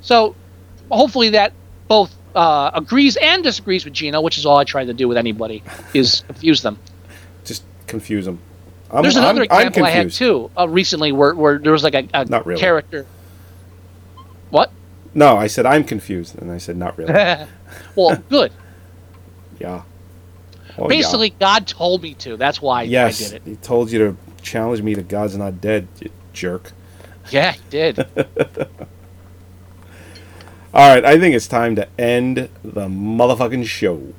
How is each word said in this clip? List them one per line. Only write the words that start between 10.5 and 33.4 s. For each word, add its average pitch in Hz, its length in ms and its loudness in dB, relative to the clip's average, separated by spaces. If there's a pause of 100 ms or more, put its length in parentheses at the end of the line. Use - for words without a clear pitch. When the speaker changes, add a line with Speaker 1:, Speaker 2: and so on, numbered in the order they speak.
Speaker 1:
uh, 175 100 0
recently 160 440 -2
where, 143 220 2
where 151 240 2
there 147 140 0
was, 156 120 0
like, 147 100 0
a, 135 200 -2
a 139 100 0
Speaker 2:
Not 117 220 -4
really. 170 140 -4
Speaker 1:
character. 160 460 -2 (1400)
What? 156 220 2 (420)
Speaker 2:
No, 147 220 6
I 107 100 0
said, 113 200 -2
"I'm 143 180 2
confused," 92 560 -10
and 87 100 -12
I 87 80 -10
said, 87 180 -12
"Not 87 220 -6
really." 160 140 -4
Speaker 1:
<laughs> 170 340 0 (480)
Well, 185 220 4 (120)
good. 240 220 2 (1120)
Speaker 2:
Yeah. 87 220 -12 (960)
Oh, - 100 -4
Speaker 1:
Basically, 247 400 0
Speaker 2:
yeah. - 100 -8
Speaker 1:
God 196 280 2
told 180 360 -4
me 160 120 -14
to. 120 220 -12
That's 139 260 -2
why 123 220 -2
Speaker 2:
Yes, 117 360 0
Speaker 1:
I 107 40 -8
did 104 220 -14
it. - 40 -14
Speaker 2:
he 107 60 -14
told 120 360 -2
you 113 60 -2
to 104 180 0 (260)
challenge 113 400 -6
me 107 120 -2
to 98 80 -6
God's 98 340 -6
Not 98 240 -10
Dead, 104 260 -2 (140)
you 107 100 -14 (220)
jerk. 90 400 -10 (580)
Speaker 1:
Yeah, 156 220 0
he - 80 -12 (100)
did. 151 280 -4
Speaker 2:
<laughs> - 180 -8 (2500)
All 139 200 10
right, 123 100 4
I 147 140 6
think 170 160 2
it's 113 120 -2
time 117 300 -2
to 98 100 -4 (140)
end 123 480 -2 (160)
the 104 220 -10
motherfucking 113 800 -2